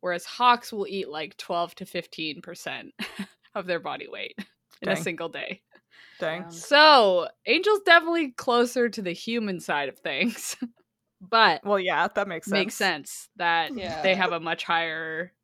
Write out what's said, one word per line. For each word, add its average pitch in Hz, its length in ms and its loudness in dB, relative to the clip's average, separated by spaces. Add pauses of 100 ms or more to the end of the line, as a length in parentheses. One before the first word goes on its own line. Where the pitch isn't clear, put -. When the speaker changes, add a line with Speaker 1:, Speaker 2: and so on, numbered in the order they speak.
Speaker 1:
whereas 175 240 -4
hawks 240 480 2
will 196 160 -4
eat, 190 200 -6
like, 151 280 -10
twelve 175 400 -4
to 190 80 -14
fifteen 165 560 -8
percent - 580 -12
<laughs> - 560 -14
of 190 120 -8
their 175 140 -4
body 143 280 -10
weight - 280 -12 (440)
in - 80 -6
a 190 60 0
Speaker 2:
Dang. 165 80 -4
Speaker 1:
single 170 260 -6
day. - 320 -10 (600)
Speaker 2:
Dang. 170 220 -6
Speaker 3:
Damn. 170 100 -14
Speaker 1:
So, 226 760 6 (180)
Angel's 381 380 2
definitely 339 460 6
closer 240 580 0
to 220 140 -8
the 180 100 -4
human 214 480 -4
side 147 280 -4
of - 100 -12
things. 180 600 -4
<laughs> 247 60 -8 (560)
But 190 440 4
Speaker 2:
Well, 202 120 2
yeah, 180 300 0
that 202 200 -2
makes 165 200 -10
Speaker 1:
makes 196 260 0
Speaker 2:
sense. 165 360 -4
Speaker 1:
sense - 260 -16
that 170 400 0
Speaker 3:
Yeah. 170 240 -8
Speaker 1:
they 185 140 2
have 180 180 0
a 165 80 -4
much 165 240 -6
higher 165 800 -4